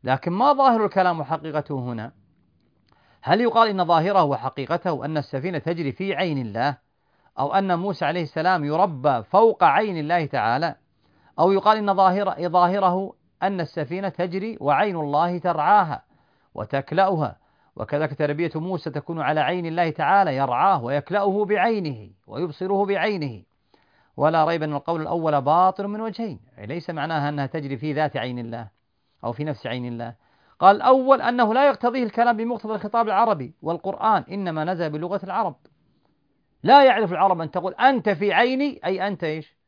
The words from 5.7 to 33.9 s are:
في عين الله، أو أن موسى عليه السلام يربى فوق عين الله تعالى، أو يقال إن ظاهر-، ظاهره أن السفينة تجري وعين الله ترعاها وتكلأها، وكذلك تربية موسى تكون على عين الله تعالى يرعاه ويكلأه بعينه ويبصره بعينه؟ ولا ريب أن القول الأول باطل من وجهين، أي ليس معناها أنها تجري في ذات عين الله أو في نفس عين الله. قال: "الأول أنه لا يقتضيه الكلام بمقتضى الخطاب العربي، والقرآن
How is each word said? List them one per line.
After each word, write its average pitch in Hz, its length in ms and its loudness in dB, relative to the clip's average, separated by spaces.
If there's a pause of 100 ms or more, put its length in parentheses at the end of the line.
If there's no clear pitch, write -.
في 190 240 -6
عين 156 220 -2
الله، 123 400 -4 (640)
أو 143 140 -2
أن 190 260 0
موسى 185 260 -4
عليه 165 180 -2
السلام 160 420 0
يربى 147 580 0
فوق 214 400 4
عين 175 340 2
الله 156 280 -2
تعالى، 131 500 -2 (640)
أو 190 120 4
يقال 208 260 4
إن 202 160 0
ظاهر-، 185 560 2
ظاهره 180 640 2 (300)
أن 190 180 -2
السفينة 170 480 -6
تجري 185 500 -6
وعين 175 360 0
الله 160 420 -2
ترعاها 170 640 2 (520)
وتكلأها، 156 840 -2 (380)
وكذلك 147 420 -4
تربية 147 380 -2
موسى 170 340 -6
تكون 151 320 -8
على 151 180 0
عين 170 260 -2
الله 165 240 -2
تعالى 165 460 2
يرعاه 135 480 2
ويكلأه 196 640 -2
بعينه 185 640 -2 (180)
ويبصره 185 580 -4
بعينه؟ 170 580 -4 (720)
ولا 156 280 2
ريب 160 180 -2
أن 151 100 -4
القول 156 280 -4
الأول 160 400 0
باطل 185 460 2
من 214 140 -8
وجهين، 220 380 -8 (180)
أي 104 80 -14
ليس 156 240 -8
معناها 160 400 -4
أنها 143 160 -4
تجري 139 320 -6
في 151 160 -6
ذات 147 240 -2
عين 123 220 -6
الله 117 280 -10 (560)
أو 120 80 -4
في 143 120 -8
نفس 151 240 -8
عين 123 180 -6
الله. 117 280 -10 (460)
قال: 196 160 8
"الأول 262 460 4
أنه 240 320 2
لا 277 140 4
يقتضيه 247 360 0
الكلام 233 340 0
بمقتضى 226 360 -6
الخطاب 214 340 -2
العربي، 196 540 0
والقرآن 185 720 -2